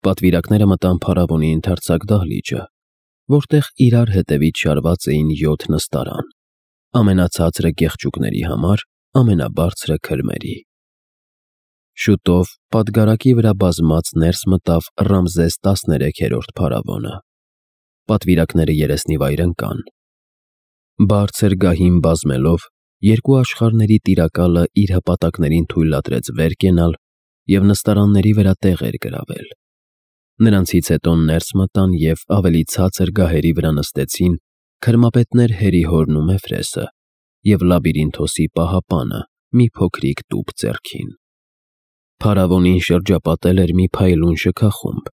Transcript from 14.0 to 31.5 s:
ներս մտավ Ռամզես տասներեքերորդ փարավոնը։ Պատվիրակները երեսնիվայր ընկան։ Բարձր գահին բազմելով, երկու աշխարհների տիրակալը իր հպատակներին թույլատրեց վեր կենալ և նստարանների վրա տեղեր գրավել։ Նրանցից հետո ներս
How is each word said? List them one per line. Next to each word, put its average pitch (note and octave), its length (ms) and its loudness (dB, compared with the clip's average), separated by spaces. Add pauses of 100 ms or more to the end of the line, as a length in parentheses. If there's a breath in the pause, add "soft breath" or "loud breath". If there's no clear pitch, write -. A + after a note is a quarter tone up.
ներս E2 320 0
մտավ F2 520 0
Ռամզես F2 600 0
տասներեքերորդ D2+ 920 -2
փարավոնը։ G#1+ 640 -6 (920)
Պատվիրակները E2 680 0
երեսնիվայր D2 680 -2
ընկան։ E2+ 400 -4 (1160)
Բարձր G2+ 580 2
գահին F2+ 440 2
բազմելով, D#2 640 0 (380)
երկու A2+ 340 2
աշխարհների A2 640 2
տիրակալը F2 640 2 (100)
իր - 200 2
հպատակներին E2+ 760 0
թույլատրեց D2+ 640 -2
վեր D#2+ 240 -2
կենալ E2+ 380 2 (560)
և G2 160 2
նստարանների G2+ 680 2
վրա G2 240 4
տեղեր E2+ 420 -2
գրավել։ - 500 -12 (920)
Նրանցից F#2+ 480 2
հետո E2+ 300 0
ներս D#2+ 340 0